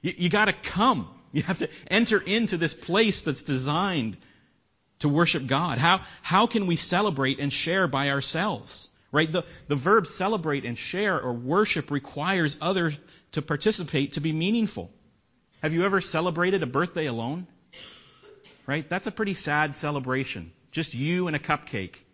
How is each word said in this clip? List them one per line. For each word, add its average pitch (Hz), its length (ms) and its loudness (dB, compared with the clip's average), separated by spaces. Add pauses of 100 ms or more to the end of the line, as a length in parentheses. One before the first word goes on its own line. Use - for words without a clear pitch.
You, - 160 -4
you 175 140 2
gotta 208 240 4
come. 175 560 0 (200)
You 143 120 -2
have 180 160 -2
to - 100 -2 (200)
enter 220 300 4
into 202 380 0
this 160 160 0
place 208 480 2
that's 143 220 -2
designed 143 760 0 (840)
to 147 100 2
worship 151 360 2
God. 135 300 0
How, 170 240 4 (220)
how 196 240 4
can 214 200 0
we 170 100 2
celebrate 165 640 0
and 143 140 -2
share 185 340 0
by 139 240 0
ourselves? 139 760 -2 (260)
Right? 160 180 2
The, 165 120 -2 (240)
the 147 80 0
verb 175 320 4
celebrate 165 580 -2
and 117 140 -6
share 190 420 -2
or 123 120 -4
worship 143 580 0
requires 147 720 -2
others 170 360 0 (360)
to 156 100 -4
participate 151 680 0
to - 80 -4
be 156 120 0
meaningful. 175 560 0 (760)
Have 156 120 -2
you 170 100 2
ever 196 160 2
celebrated 175 640 0
a 147 40 -2
birthday 156 400 -2
alone? 131 420 -4 (1200)
Right? 151 200 -2
That's 190 200 -4
a - 20 -6
pretty 202 240 -2
sad 151 400 0
celebration. 131 760 -4 (180)
Just 156 240 -4
you 170 320 0
and 156 80 -2
a 143 60 -2
cupcake 123 560 -4 (180)